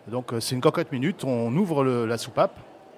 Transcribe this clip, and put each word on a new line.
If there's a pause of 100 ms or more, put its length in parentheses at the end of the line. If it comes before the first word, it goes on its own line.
Donc,
euh,
c'est
une
cocotte
minute,
on
ouvre
le,
la
soupape. (420)